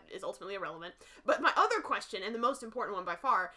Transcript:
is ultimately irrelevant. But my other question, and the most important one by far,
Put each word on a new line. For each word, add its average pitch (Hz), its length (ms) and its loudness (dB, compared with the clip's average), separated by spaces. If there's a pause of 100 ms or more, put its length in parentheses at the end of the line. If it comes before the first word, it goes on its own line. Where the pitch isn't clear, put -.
(140)
is 190 80 -10
ultimately 196 320 -6
irrelevant. 170 400 -8 (300)
But - 180 4
my 339 140 6
other 427 240 4
question, 202 440 -4
and 226 100 -4
the 226 40 -4
most 247 240 0
important 226 340 -6
one 180 100 -4
by 170 100 -4
far, 185 400 2